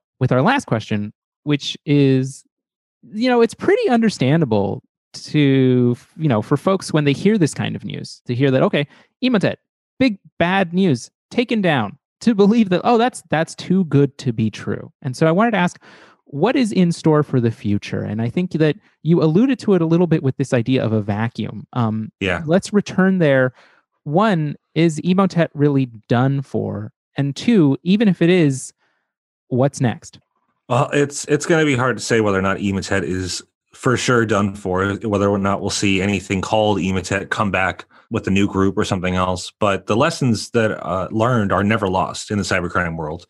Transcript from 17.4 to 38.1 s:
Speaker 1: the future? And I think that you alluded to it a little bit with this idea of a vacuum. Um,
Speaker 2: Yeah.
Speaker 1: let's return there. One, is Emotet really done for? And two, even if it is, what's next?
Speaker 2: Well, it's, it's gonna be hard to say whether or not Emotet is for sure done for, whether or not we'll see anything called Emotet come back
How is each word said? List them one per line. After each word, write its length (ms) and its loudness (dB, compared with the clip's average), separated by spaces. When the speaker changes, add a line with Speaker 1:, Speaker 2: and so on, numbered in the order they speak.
Speaker 1:
the 100 2
future? 520 -4
And 180 -6
I 80 -2
think 240 -4
that 220 2
you 180 2
alluded 380 2
to 140 0
it 80 2
a 40 0
little 220 2
bit 160 0
with 140 -2
this 160 -2
idea 300 0
of 100 0
a 80 0
vacuum. 720 -6
Um, 460 -4
Speaker 2:
Yeah. 260 -2
Speaker 1:
let's 280 -2
return 460 0
there. 340 2
One, 520 0
is 260 2
Emotet 520 0
really 340 2
done 320 2
for? 500 -6
And 200 -4
two, 480 4
even 240 2
if 160 2
it 80 4
is, 420 2
what's 300 0
next? 400 -4
Speaker 2:
Well, 240 0
it's, 320 -2
it's 200 -2
gonna 200 2
be 100 0
hard 220 -2
to 60 -12
say 180 2
whether 180 2
or 20 0
not 160 -2
Emotet 460 -2
is 400 -6
for 240 0
sure 280 2
done 300 0
for, 420 -2
whether 320 0
or 80 0
not 240 -2
we'll 80 -4
see 320 0
anything 400 -2
called 380 0
Emotet 500 -4
come 220 -2
back 340 -4